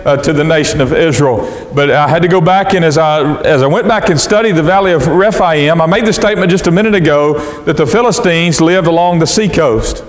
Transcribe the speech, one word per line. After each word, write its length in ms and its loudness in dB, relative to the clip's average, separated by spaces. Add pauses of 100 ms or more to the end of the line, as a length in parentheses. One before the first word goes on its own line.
uh, 140 2
to 160 -2
the 100 0
nation 380 0
of 100 0
Israel. 800 -2
But 160 0
I 160 2
had 160 0
to 60 0
go 120 2
back, 340 0
and 100 0
as 140 2
I, 440 0
as 200 2
I 40 2
went 220 0
back 220 0
and 100 0
studied 320 0
the 100 0
valley 300 2
of 140 0
Rephaim, 760 0
I 60 2
made 180 0
the 80 0
statement 380 0
just 160 0
a 40 2
minute 240 0
ago 440 0 (240)
that 160 -2
the 80 2
Philistines 760 0
lived 280 2
along 320 0
the 60 0
seacoast. 840 -2